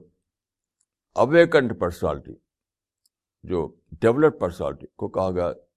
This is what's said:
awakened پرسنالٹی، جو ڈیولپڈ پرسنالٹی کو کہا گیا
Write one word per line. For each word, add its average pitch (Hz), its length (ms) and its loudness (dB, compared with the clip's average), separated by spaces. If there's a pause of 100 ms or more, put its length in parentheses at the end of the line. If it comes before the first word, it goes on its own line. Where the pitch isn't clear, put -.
(1160)
awakened 151 640 4
پرسنالٹی، 73 560 -4 (1080)
جو 80 240 -4 (340)
ڈیولپڈ 139 380 2
پرسنالٹی 82 560 -6
کو 104 140 -8
کہا 95 220 -2
گیا 87 180 -2 (280)